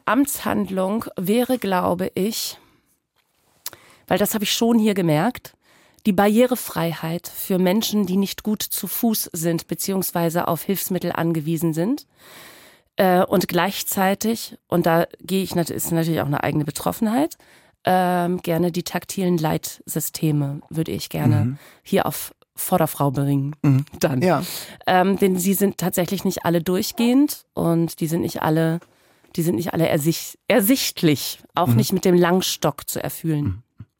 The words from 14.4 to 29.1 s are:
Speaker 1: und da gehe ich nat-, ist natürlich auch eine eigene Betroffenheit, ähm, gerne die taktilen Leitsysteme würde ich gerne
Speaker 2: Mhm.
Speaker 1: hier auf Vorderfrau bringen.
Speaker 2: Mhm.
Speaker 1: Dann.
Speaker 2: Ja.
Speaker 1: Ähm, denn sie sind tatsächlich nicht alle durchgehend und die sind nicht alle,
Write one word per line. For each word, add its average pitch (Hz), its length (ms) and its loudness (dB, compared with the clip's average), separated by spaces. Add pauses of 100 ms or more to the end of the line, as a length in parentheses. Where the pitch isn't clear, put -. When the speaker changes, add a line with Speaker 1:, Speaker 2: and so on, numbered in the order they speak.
Speaker 1:
und 175 180 2
da 170 200 4 (140)
gehe 190 220 -2
ich 180 120 -6
nat-, 170 160 0
ist - 200 -6
natürlich 165 300 0
auch - 60 -2
eine 143 180 -2
eigene 151 200 0
Betroffenheit, 220 720 -2 (480)
ähm, 180 580 2
gerne 170 300 0
die 175 120 -4
taktilen 180 540 -2
Leitsysteme 151 1200 -2 (100)
würde 160 220 -4
ich - 180 -6
gerne 147 340 2
Speaker 2:
Mhm. 131 140 -4 (240)
Speaker 1:
hier - 240 0
auf - 260 -6 (220)
Vorderfrau 156 560 0
bringen. 139 520 0
Speaker 2:
Mhm. 139 220 4 (160)
Speaker 1:
Dann. 135 220 0
Speaker 2:
Ja. 175 200 2 (440)
Speaker 1:
Ähm, 185 320 4
denn 185 200 4
sie 190 160 2
sind 196 240 0
tatsächlich 180 460 -2
nicht 185 220 -2
alle 165 160 2
durchgehend 233 920 2
und 165 480 0
die 170 60 0
sind 165 160 0
nicht - 200 -4
alle, 160 380 2 (560)